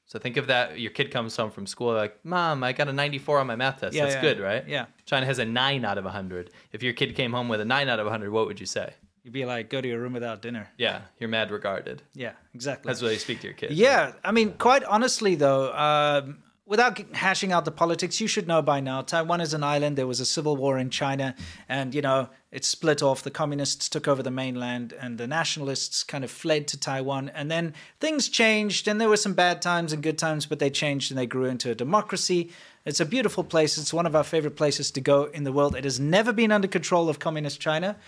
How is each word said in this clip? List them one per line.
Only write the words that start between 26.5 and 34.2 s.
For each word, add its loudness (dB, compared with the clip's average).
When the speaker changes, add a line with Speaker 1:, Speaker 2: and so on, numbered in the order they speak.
Speaker 2:
to -6
Taiwan. -4
And -6
then -2
things 0
changed, 2
and 2
there 4
were 6
some 0
bad 4
times 0
and -4
good 0
times, 0
but -4
they 2
changed, -2
and -4
they 0
grew -2
into -2
a 0
democracy. 0
It's -2
a 2
beautiful 0
place. 2
It's -6
one 2
of 2
our 6